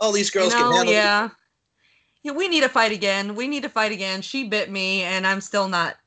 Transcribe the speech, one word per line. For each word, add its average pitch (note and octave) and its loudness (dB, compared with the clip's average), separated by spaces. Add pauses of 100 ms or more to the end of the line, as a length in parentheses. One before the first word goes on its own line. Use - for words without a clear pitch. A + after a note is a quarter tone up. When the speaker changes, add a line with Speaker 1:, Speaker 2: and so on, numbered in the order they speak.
Speaker 1:
All G#3+ 2
these G3+ 0
girls C#4 2
Speaker 2:
You A#3+ 4
know, A#3+ 4
Speaker 1:
can A#3+ 4
handle A3+ 4
Speaker 2:
yeah. G#3 4
Speaker 1:
it. G#3+ -14 (880)
Speaker 2:
Yeah, D4 -6
we F4+ -2
need D#4+ 2
to C4 4
fight A3+ 2
again. G3 -2
We A#3+ -4
need C#4+ -4
to C#4 -6
fight G#3+ -2
again. F#3+ -6
She C4+ -6
bit G3+ -2
me, F#3+ -2
and F#3 -2
I'm G3 0
still G3 -2
not, F3 -2 (100)